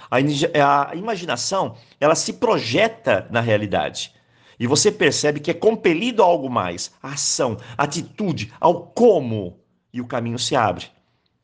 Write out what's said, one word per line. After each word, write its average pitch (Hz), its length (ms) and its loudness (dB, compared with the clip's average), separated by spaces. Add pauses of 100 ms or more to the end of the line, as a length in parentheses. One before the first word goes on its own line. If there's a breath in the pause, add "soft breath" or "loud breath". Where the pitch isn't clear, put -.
(120)
a 123 80 2
energia, 147 340 0
a 143 400 2
imaginação, 175 840 -4 (240 loud breath)
ela 156 140 4
se - 180 -6
projeta 143 1000 0
na 117 80 2
realidade. 104 720 -2 (460 soft breath)
E 120 80 -4
você 147 240 2
percebe 147 480 0
que 170 120 -4
é - 20 0
compelido 208 680 0
a 190 40 6
algo 156 240 2
mais, 95 420 -4 (100)
a 139 120 -10
ação, 135 420 -2 (220 loud breath)
a 139 60 2
atitude, 143 760 -6
ao - 280 2
como, 120 680 2 (360)
e 123 80 -8
o 120 40 -8
caminho 117 320 -4
se 120 160 -4
abre. 98 340 0 (560)